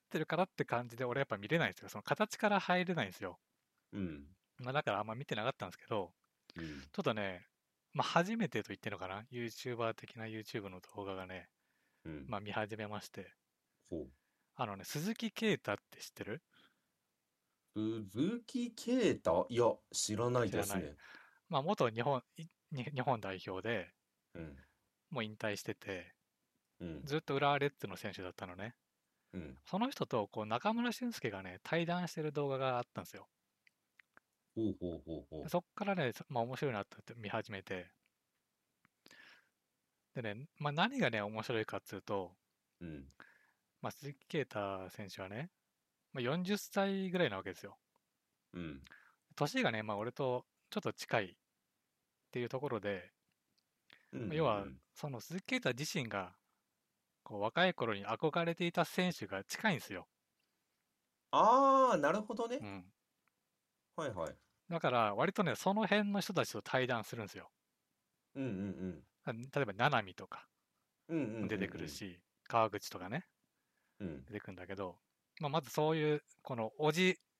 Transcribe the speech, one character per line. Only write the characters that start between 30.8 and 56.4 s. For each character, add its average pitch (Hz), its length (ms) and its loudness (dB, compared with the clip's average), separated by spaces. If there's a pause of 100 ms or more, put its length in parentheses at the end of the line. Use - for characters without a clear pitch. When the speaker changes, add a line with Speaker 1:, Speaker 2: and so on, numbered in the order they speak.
Speaker 1:
俊 240 180 -4
輔 - 180 -2
が 95 140 -6
ね、 90 200 -10
対 165 220 0
談 175 220 0
し - 60 -8
て 160 100 -4
る 151 80 -2
動 143 160 0
画 135 100 0
が 131 200 2
あ 123 40 2
っ - 40 0
た - 160 -10
ん - 20 -4
で - 60 -14
す - 60 -16
よ。 - 140 -16 (1300)
Speaker 2:
ほ 110 140 2
う - 100 -2
ほ 87 160 -4
う 80 100 -10
ほ 80 140 -6
う - 100 -16
ほ 78 120 -8
う。 - 20 -6
Speaker 1:
で、 156 60 -8
そ 175 100 0
っ 175 60 -6 (100)
か - 80 -4
ら 196 120 0
ね、 131 180 0
そ-、 - 160 -14
ま 127 100 -2
あ、 117 60 4
面 127 100 -6
白 143 160 0
い - 20 -2
な 101 100 -2
っ - 20 -20
て - 320 -16
見 107 100 -8
始 107 240 -2
め 98 100 -6
て。 90 300 -8 (2250)
で 135 60 -4
ね、 110 260 -6 (100)
ま 147 120 -2
あ、 - 20 -4
何 220 280 2
が 143 100 6
ね、 110 120 0
面 110 220 -2
白 113 160 2
い 110 60 2
か 104 120 -4
っ - 60 -6
つ 104 140 -8
う 92 40 -8
と、 95 360 -2 (420)
Speaker 2:
う 87 60 -10
ん。 73 200 -8 (760)
Speaker 1:
ま 165 80 -2
あ、 - 20 -6
鈴 143 220 -10
木 - 120 -20
啓 165 200 0
太 98 440 -2
選 101 200 -10
手 - 120 -10
は 95 80 -6
ね、 127 220 -6 (600)
ま 139 80 -6
あ、 - 40 -2
四 160 200 0
十 196 140 0
歳 196 540 0
ぐ 180 80 2
ら 170 60 4
い 123 40 4
な 98 80 -2
わ 92 60 -4
け 95 80 -6
で 87 40 -8
す - 80 -16
よ。 101 140 -14 (760)
Speaker 2:
う 90 60 -6
ん。 73 240 -8 (520)
Speaker 1:
年 190 260 2
が 147 100 4
ね、 110 120 0
ま 107 100 -2
あ、 101 40 -2
俺 113 140 -2
と 127 340 0 (260)
ち - 60 -2
ょ - 20 -2
っ - 20 -4
と 113 120 0
近 - 280 0
い 95 40 0
っ 90 100 -12 (960)
て 127 80 -4
い 120 60 0
う 113 40 -2
と 131 100 -2
こ 143 100 -2
ろ 117 100 0
で、 95 320 -2 (1000)
Speaker 2:
う 131 40 -6
ん - 20 -4
う - 20 -4
ん - 20 -4
う - 40 -2
ん。 - 20 -2
Speaker 1:
ま 156 40 -2
あ、 151 40 0
要 160 80 4
は、 104 200 2 (300)
そ 151 140 -6
の 123 100 -6
鈴 175 220 -6
木 - 40 -12
啓 262 120 0
太 143 200 2
自 156 220 -2
身 120 80 -2
が、 98 260 -4 (880)